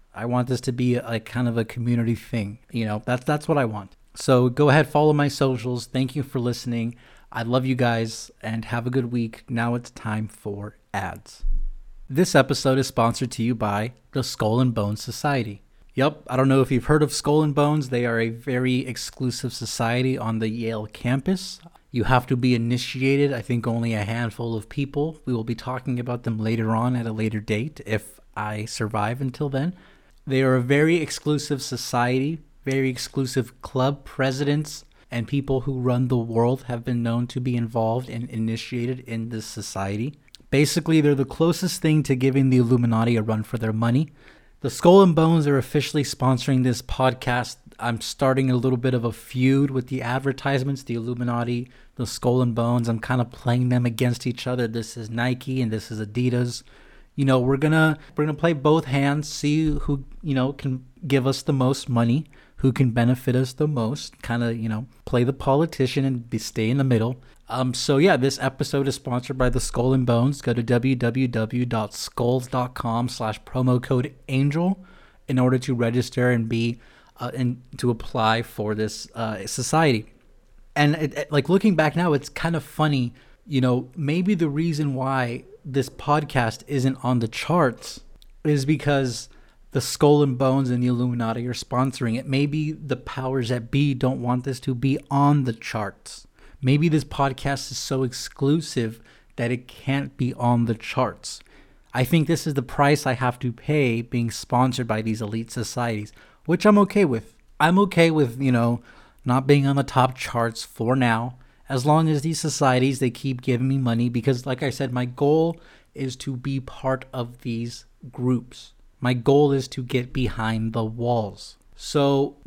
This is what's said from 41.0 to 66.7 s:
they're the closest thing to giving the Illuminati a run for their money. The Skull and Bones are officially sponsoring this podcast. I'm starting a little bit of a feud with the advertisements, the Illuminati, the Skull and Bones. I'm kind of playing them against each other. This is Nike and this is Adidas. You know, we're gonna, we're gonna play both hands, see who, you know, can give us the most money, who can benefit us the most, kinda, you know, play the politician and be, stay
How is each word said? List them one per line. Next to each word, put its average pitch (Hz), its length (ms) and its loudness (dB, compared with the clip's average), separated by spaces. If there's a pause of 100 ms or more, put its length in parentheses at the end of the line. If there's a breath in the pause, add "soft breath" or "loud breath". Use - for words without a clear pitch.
they're 143 120 6
the 135 120 0
closest - 560 0
thing 156 220 4
to 135 120 2
giving 135 320 4
the 127 80 6
Illuminati 120 600 4
a 107 60 2
run 110 200 0
for 113 160 -6
their 110 140 -2
money. 117 360 2 (520 soft breath)
The 131 100 -4
Skull 185 320 8
and 175 120 6
Bones 160 320 4
are 143 120 4
officially 139 460 0
sponsoring 131 580 0
this 123 180 0
podcast. 123 760 -2 (240)
I'm 117 200 -2
starting 131 480 0
a 127 80 2
little 123 220 2
bit 127 160 0
of 120 100 0
a 113 80 -2
feud 135 600 2
with 127 160 -4
the 131 140 -6
advertisements, 135 800 -2
the 117 100 -6
Illuminati, 120 720 -4 (280 soft breath)
the 127 100 -4
Skull 127 340 0
and 120 140 2
Bones. 117 340 0
I'm 113 120 -2
kind 127 200 -2
of 123 120 -2
playing 123 380 0
them 123 140 2
against 120 400 -2
each 123 220 -4
other. 123 220 -2
This 113 280 -8
is 113 140 -12
Nike 127 500 -2
and 113 120 0
this 110 180 -6
is 107 100 -6
Adidas. 120 600 0 (540 soft breath)
You 143 80 0
know, 131 160 6
we're 135 160 2
gonna, 156 420 4 (180 loud breath)
we're 151 80 0
gonna 151 140 -2
play 170 140 4
both 151 320 4
hands, 143 440 0
see 151 420 0
who, 143 340 -2 (180)
you 147 120 -2
know, 131 180 0
can 131 340 -4 (220)
give 131 180 4
us 131 160 0
the 147 100 0
most 135 360 0
money, 120 380 2 (300 soft breath)
who 131 160 2
can 127 200 2
benefit 123 420 2
us 127 180 0
the 151 140 -2
most, 135 560 -4
kinda, 117 320 -2
you 113 140 -4
know, 110 180 -4 (180)
play 123 200 2
the 135 80 0
politician 139 720 0
and 123 260 -4
be, 110 80 -4
stay 110 320 -2